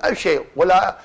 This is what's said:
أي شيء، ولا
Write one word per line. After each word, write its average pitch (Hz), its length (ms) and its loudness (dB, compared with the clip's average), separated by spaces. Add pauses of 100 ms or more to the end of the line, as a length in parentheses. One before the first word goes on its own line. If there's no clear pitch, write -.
أي 180 100 -2
شيء، 147 300 -2 (100)
ولا 185 500 2